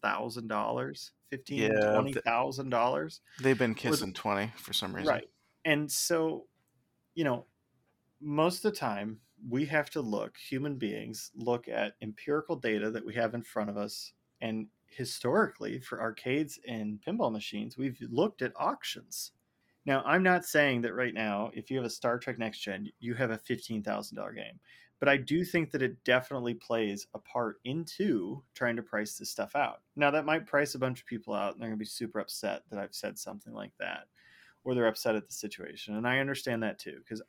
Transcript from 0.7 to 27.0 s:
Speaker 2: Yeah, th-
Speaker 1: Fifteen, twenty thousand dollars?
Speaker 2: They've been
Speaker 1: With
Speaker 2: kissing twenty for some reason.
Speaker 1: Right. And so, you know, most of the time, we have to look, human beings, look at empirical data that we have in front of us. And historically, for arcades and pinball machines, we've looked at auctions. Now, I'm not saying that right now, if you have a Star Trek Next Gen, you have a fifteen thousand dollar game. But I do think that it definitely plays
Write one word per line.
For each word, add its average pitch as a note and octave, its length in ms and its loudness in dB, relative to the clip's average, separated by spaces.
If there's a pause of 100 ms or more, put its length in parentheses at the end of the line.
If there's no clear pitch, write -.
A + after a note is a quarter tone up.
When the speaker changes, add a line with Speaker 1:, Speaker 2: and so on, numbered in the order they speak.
Speaker 2:
Yeah, A2 140 2
th- A2 60 4
Speaker 1:
Fifteen, G#2+ 60 6 (120)
twenty G#2+ 220 4 (100)
thousand C3 460 2
dollars? C3 500 2 (220)
Speaker 2:
They've C3 160 6
been A#2 240 4
Speaker 1:
With C#3 200 4
Speaker 2:
kissing F#2+ 100 -4
twenty G#2 440 0
for - 160 -12
some F#2+ 220 0
reason. F#2 140 -2
Speaker 1:
Right. - 200 2 (360)
And D3+ 260 4
so, D#3+ 560 0 (680)
you E3 100 2
know, B2 220 0 (760)
most D#3 440 2
of G#3+ 80 4
the G3+ 60 -6
time, A2 420 -2 (280)
we C3+ 180 0
have D3 240 0
to D#3 100 -2
look, G#2+ 360 -2
human C#3 420 -4
beings, G#2+ 560 -6
look A#2+ 340 0
at G#2+ 340 -2
empirical D3 540 -2
data A2 340 0
that A2+ 140 -4
we A2 100 -8
have A#2 200 0
in A#2 80 -4
front G#2+ 280 -4
of G2+ 60 -4
us. - 360 -6 (280)
And A2 280 -4 (180)
historically, B2+ 920 0
for A#2+ 200 -8
arcades B2+ 640 -2
and G#2+ 340 -4
pinball E3+ 320 0
machines, G#2+ 440 -6
we've B2+ 220 -4 (120)
looked D#3 320 2
at B2 140 0
auctions. - 760 -4 (540)
Now, C3+ 180 2
I'm E3+ 180 6
not F3+ 220 6
saying C#3 380 6
that A#2 120 0
right B2 200 0
now, G#2+ 400 0
if - 160 -8
you C3+ 80 0
have A#2+ 80 0
a G#2+ 40 -2
Star A#2+ 280 0
Trek A#2 200 -6
Next A2 220 -2
Gen, G#2 380 -4
you A#2+ 160 -4
have A#2+ 160 2
a A2 80 -2
fifteen A2+ 440 -4
thousand G#2 340 -4
dollar G2+ 160 -6
game. A2 280 -12 (380)
But C#3 120 6
I C#3 80 8
do C#3+ 260 2
think E3 280 0
that C3 100 0
it B2+ 220 0
definitely B2 500 4
plays A2 580 0